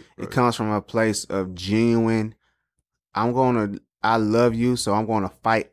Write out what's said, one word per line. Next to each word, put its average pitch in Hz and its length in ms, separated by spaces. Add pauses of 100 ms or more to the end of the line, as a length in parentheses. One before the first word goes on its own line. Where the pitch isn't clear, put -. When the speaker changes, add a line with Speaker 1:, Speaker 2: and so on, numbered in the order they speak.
(180)
Speaker 1:
It - 40
Speaker 2:
right. - 100
Speaker 1:
comes 123 240
from 107 160
a 104 100
place 110 440
of 92 300
genuine, 113 800 (800)
"I'm 113 200
gonna, 120 460 (220)
I 110 140
love 113 400
you, 120 220
so - 160
I'm 110 120
gonna 107 260 (120)
fight 113 300